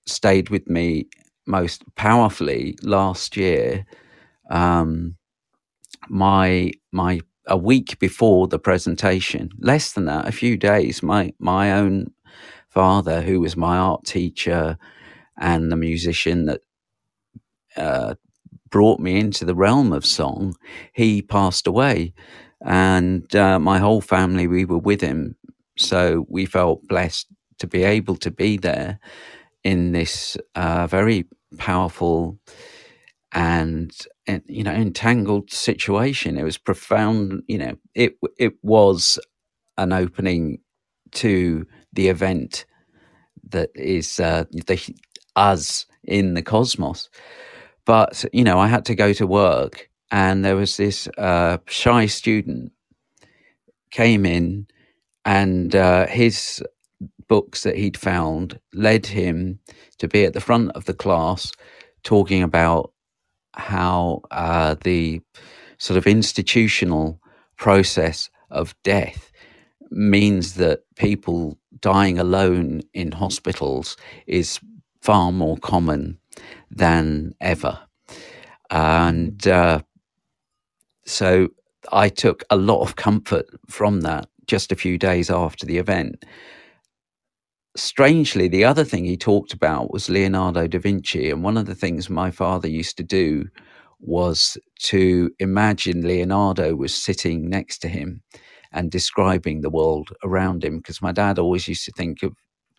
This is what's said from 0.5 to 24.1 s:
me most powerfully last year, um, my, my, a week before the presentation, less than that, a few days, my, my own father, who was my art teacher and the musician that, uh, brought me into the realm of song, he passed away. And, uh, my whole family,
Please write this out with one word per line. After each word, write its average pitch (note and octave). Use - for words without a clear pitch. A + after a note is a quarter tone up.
me E2+
most F2+
powerfully G#2
last G2
year, F#2+
um, E2+
my, F#2+
my, F2+
a F#2+
week A2+
before F#2+
the D#2+
presentation, F#2
less -
than F#2+
that, D2+
a A2+
few A#2+
days, G2+
my, G2
my F#2+
own G2
father, F#2
who F#2
was E2
my F2
art F#2
teacher E2+
and E2
the E2
musician E2
that, D2+
uh, -
brought G#2+
me F#2
into G#2+
the F2+
realm G#2
of C#2+
song, F2
he G#2+
passed G2
away. G2
And, F#2
uh, F#2+
my F#2
whole G#2
family, F#2